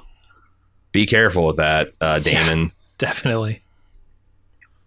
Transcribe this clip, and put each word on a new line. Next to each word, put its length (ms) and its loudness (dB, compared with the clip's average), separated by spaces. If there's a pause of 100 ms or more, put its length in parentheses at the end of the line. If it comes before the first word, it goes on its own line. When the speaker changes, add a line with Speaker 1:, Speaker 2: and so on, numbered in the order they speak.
(920)
Speaker 1:
be 160 2
careful 380 2
with 120 0
that, 320 0 (100)
uh, 240 0
Speaker 2:
Yeah, 80 0 (140)
Speaker 1:
Damon. 260 -2 (280)
Speaker 2:
definitely. 640 -4 (1200)